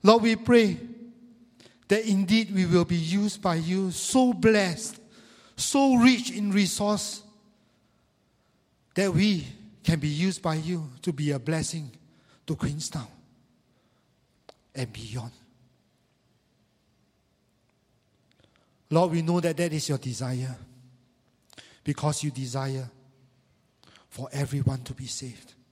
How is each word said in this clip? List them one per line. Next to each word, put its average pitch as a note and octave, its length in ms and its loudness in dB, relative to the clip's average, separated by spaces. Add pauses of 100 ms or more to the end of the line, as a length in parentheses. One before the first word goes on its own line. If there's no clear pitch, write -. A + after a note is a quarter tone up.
Lord, A3 200 8
we A3+ 140 4
pray A3+ 420 4 (1080)
that A3 180 0
indeed G3+ 480 2
we F#3 120 2
will E3+ 180 4
be F3 120 -2
used F#3+ 440 -2
by F3 140 0
you, F3+ 360 -2
so B3+ 420 2
blessed, G3+ 680 2 (560)
so C4+ 400 4
rich A#3+ 340 6
in G#3 200 -4
resource, G3+ 720 0 (1700)
that F#3+ 180 0
we F#3 340 2 (360)
can E3 160 2
be D3 100 -2
used E3+ 340 -2
by D#3+ 140 0
you D#3+ 300 -6 (140)
to F3 140 -4
be D3 160 -2
a C#3 80 -2
blessing D#3+ 520 -6 (560)
to - 100 -6
Queenstown C#3+ 520 -6 (1700)
and B2 180 -8
beyond. A2 400 -12 (3500)
Lord, E3 240 2
we E3 100 -2
know F3 180 0
that E3 160 -4
that E3+ 160 -2
is D#3 160 -6
your C#3+ 80 -2
desire, B2+ 580 -8 (1300)
because D3 400 -4
you D3+ 80 -4
desire C3 600 -8 (1200)
for - 220 -12
everyone C3+ 520 -4
to - 80 -14
be C3 140 -14
saved. - 480 -16 (180)